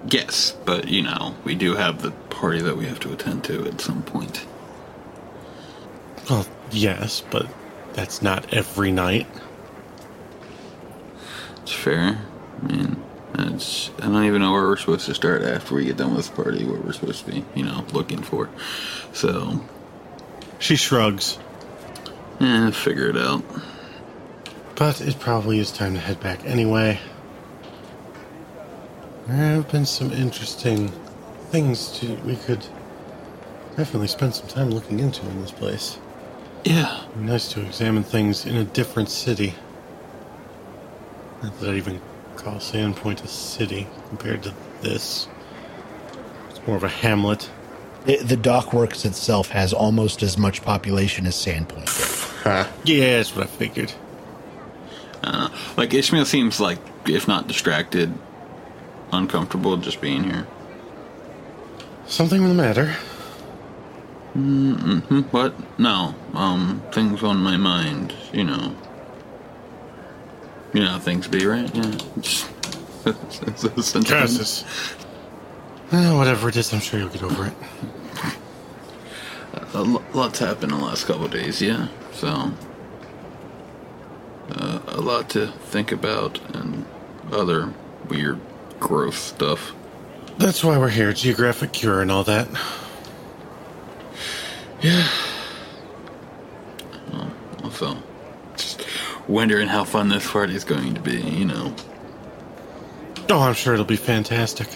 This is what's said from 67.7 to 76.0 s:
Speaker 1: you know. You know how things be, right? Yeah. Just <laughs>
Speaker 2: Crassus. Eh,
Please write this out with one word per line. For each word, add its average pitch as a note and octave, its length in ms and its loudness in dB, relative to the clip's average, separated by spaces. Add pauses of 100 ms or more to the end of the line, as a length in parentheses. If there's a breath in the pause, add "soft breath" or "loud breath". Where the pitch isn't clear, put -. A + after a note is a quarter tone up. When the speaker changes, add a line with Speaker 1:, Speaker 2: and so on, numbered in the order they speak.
Speaker 1:
you G#2 120 2
know. C2+ 300 0 (2000)
You G#2 80 6
know F#2 80 6
how F2+ 80 -2
things F2 300 0
be, F#2+ 180 4
right? A#2 280 2
Yeah. A2 220 2 (240)
Just - 260 -2 (580)
<laughs> - 1000 0
Speaker 2:
Crassus. B2 580 4 (1300 loud breath)
Eh, E3+ 240 8